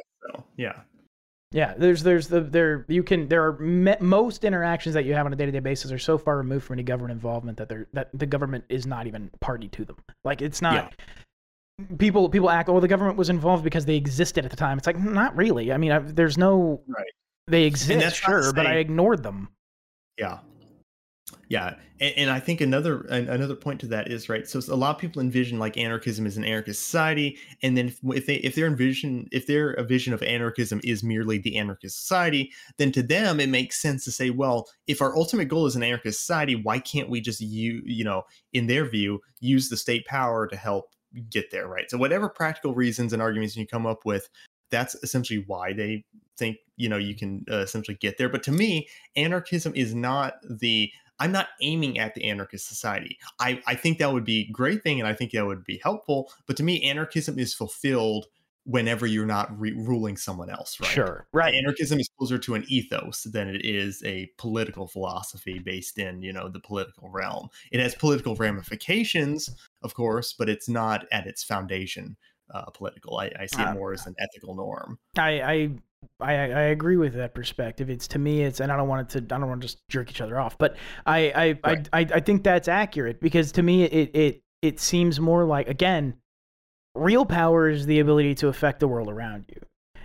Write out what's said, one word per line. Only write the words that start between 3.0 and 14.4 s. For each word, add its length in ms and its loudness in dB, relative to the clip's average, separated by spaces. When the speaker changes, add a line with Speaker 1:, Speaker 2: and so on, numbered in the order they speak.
Speaker 2:
can, 260 2
there 160 6
are 140 2
me-, 420 4
most 440 4
interactions 500 0
that 100 2
you 100 0
have 120 2
on 60 -2
a 40 -6
day-to-day 220 -2
basis 320 -4
are 80 -4
so 200 2
far 180 0
removed 280 -2
from 100 -8
any 100 -4
government 280 -4
involvement 460 -6
that 100 -8
they're, 240 -10
that 220 -6
the 120 -4
government 420 -4
is 180 -4
not 220 -6
even 220 -10
party 280 -4
to 160 -10
them. 120 -12
Like, 180 -2
it's 200 -4
not, 320 0
Speaker 1:
Yeah. 60 -12
Speaker 2:
people, 300 6
people 220 4
act, 180 2
"Oh, 100 6
the 100 6
government 280 4
was 140 2
involved 340 4
because 200 0
they 120 4
existed 480 0